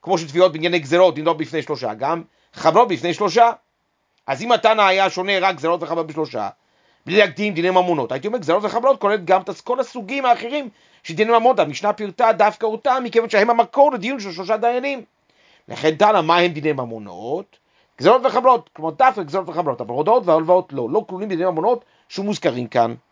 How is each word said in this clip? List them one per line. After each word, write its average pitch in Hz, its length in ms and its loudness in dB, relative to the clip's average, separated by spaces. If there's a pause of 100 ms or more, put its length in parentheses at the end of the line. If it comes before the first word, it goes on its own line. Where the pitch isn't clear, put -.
כמו 180 160 0
שתביעות 165 340 2
בענייני 170 280 -2
גזלות 160 360 2
נידונות 160 220 -2
בפני 156 240 -6
שלושה, 123 320 -6
גם 147 280 -4 (320)
חבלות 190 340 4
בפני 170 260 -4
שלושה. 214 380 2 (760)
אז 135 140 -4
אם 240 100 -2
התנא 220 300 2
היה 190 280 4
שונה 190 300 -2
רק 185 160 0
גזלות 160 280 -2
וחבלות 160 240 -4
בשלושה, 143 420 -6 (560)
בלי 175 120 0
להקדים 202 360 0
דיני 170 160 0
ממונות, 180 420 0
הייתי 131 160 -6
אומר 233 120 -4
גזלות 175 240 0
וחבלות 240 380 0
כוללת 202 240 0
גם 185 160 4
את 185 200 -12
כל 254 180 -6
הסוגים 262 460 -6
האחרים 240 440 0 (340)
של 165 100 -12
דיני 214 180 0
ממונות. 233 280 4
המשנה 170 340 -2
פירטה 220 380 0
דווקא 214 340 0
אותם, 254 400 -2
מכיוון 226 240 0
שהם 214 200 2
המקור 240 420 4
לדיון 247 280 -6
של 196 120 -10
שלושה 185 260 -4
דיינים. 247 460 -2 (640)
לכן 156 280 -2
תנא, 208 260 4
מה 165 160 2
הם 175 140 2
דיני 151 220 -4
ממונות? 117 840 -10 (420)
גזלות 220 260 4
וחבלות, 240 480 2
כלומר 160 180 -8
דווקא 233 320 2
גזלות 175 260 -6
וחבלות, 156 320 -4
אבל 113 120 -8
הודעות 196 320 0
והלוואות 170 480 2
לא, 123 160 -4
לא 214 180 -2
כלולים 190 220 -10
בדיני 175 160 -2
ממונות 185 400 -2 (240)
שמוזכרים 190 580 -4
כאן. 117 280 2 (160)